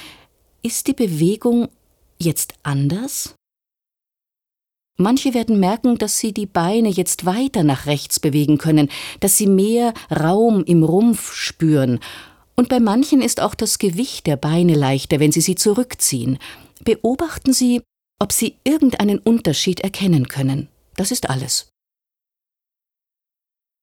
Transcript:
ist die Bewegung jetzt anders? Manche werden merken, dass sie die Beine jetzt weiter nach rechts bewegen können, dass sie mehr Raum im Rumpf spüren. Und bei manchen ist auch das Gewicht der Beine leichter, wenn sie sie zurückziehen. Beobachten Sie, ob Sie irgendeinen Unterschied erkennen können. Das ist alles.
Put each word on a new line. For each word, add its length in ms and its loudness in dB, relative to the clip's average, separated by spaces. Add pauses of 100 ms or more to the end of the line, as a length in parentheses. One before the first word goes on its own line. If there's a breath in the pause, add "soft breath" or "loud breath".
(640 loud breath)
ist 240 -6
die 60 2
Bewegung 760 0 (500)
jetzt 440 -4
anders? 720 -4 (1600)
Manche 340 2
werden 260 2
merken, 380 2
dass 200 -4
sie 160 -4
die 140 -6
Beine 420 0
jetzt 360 -2
weiter 380 0
nach 220 2
rechts 340 -2
bewegen 380 2
können, 320 2 (300 loud breath)
dass 180 2
sie 100 0
mehr 460 2 (180 loud breath)
Raum 540 2
im 180 4
Rumpf 500 2
spüren. 680 0 (560 loud breath)
Und 120 2
bei 120 2
manchen 420 2
ist 180 -2
auch 140 -2
das 240 -4
Gewicht 480 -4
der 100 0
Beine 380 2
leichter, 460 0
wenn 120 4
sie 100 0
sie 140 0
zurückziehen. 840 -2 (440 loud breath)
Beobachten 720 0
Sie, 280 2 (380)
ob 120 -2
Sie 320 -2
irgendeinen 560 0
Unterschied 640 0
erkennen 460 0
können. 400 -4 (280)
Das 160 -4
ist 180 -4
alles. 400 -6 (2250)